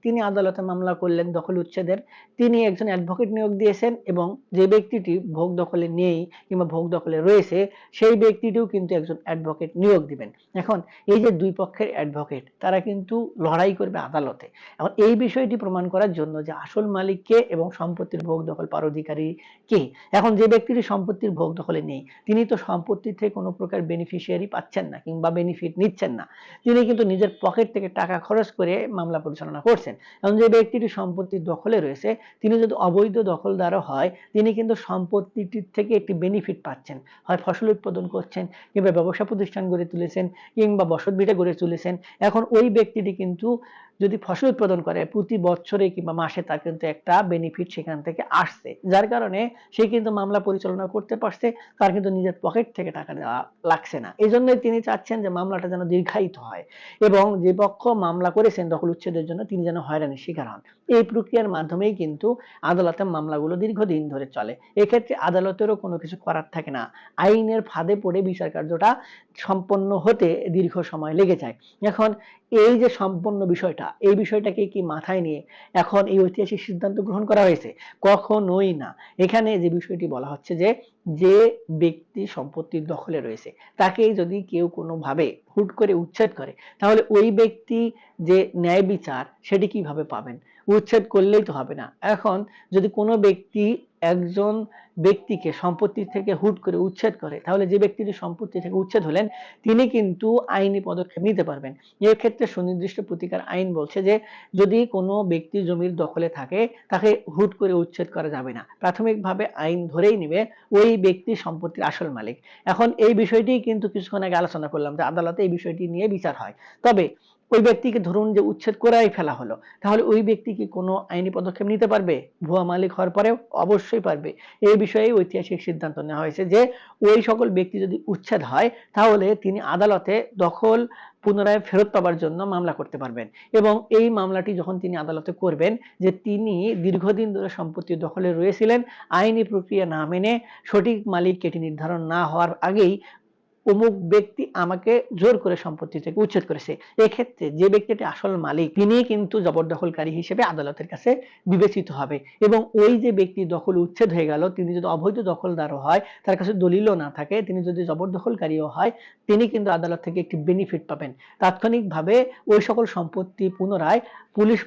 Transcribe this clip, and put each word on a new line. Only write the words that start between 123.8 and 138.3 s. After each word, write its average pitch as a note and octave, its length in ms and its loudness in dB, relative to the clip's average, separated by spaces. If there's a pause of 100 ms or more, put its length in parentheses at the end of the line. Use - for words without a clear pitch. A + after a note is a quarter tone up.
পারবে। D3+ 220 -4 (380)
এই G#3 160 8
বিষয়ে A3 260 2 (100)
ঐতিহাসিক F3+ 480 -4
সিদ্ধান্ত D#3+ 300 -6 (100)
নেওয়া D3+ 160 -6
হয়েছে D#3 200 -4 (100)
যে A3 80 8 (460)
ওই A3 120 8 (100)
সকল A3+ 180 2 (100)
ব্যক্তি F#3 280 -2
যদি F#3+ 120 -4 (140)
উচ্ছেদ F#3+ 300 -2 (100)
হয় F3+ 180 4 (280)
তাহলে G#3 300 6 (160)
তিনি G3 160 -2 (140)
আদালতে G3 400 2 (300)
দখল A3 360 2 (440)
পুনরায় G#3 440 2
ফেরত G3+ 280 4
পাবার F3 280 2
জন্য D#3+ 160 -2 (140)
মামলা F3 260 -2
করতে - 240 -10
পারবেন A#2+ 240 -10 (320)
এবং G#3+ 140 4 (240)
এই A3+ 100 6 (120)
মামলাটি F#3+ 400 -2
যখন F#3 240 -4
তিনি F3+ 200 -4
আদালতে D#3+ 280 -6 (120)
করবেন E3+ 300 0 (300)
যে F#3+ 60 4 (160)
তিনি G#3 300 -2 (300)
দীর্ঘদিন F#3+ 500 0
ধরে G3 220 -6
সম্পত্তি E3+ 360 -8 (120)
দখলে F3+ 280 -2